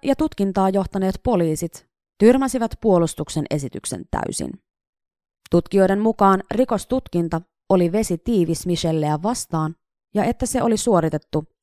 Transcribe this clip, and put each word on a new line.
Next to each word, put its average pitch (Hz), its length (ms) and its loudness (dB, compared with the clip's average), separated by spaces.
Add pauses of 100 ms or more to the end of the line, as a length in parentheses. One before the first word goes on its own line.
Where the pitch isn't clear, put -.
ja 269 120 2
tutkintaa 196 540 0
johtaneet 190 540 -2
poliisit 170 640 -2 (300)
tyrmäsivät 247 540 4 (100)
puolustuksen 170 680 0
esityksen - 640 -8
täysin. - 400 -6 (1000)
Tutkijoiden 190 480 2
mukaan 202 520 2
rikostutkinta 175 880 -2 (280)
oli 180 220 4
vesi 196 260 -2
tiivis 170 480 0
Michelleä 160 580 -2
vastaan 165 520 -4 (400)
ja 208 80 0
että 240 220 -2
se 247 180 -2
oli 226 140 2
suoritettu 160 640 0 (200)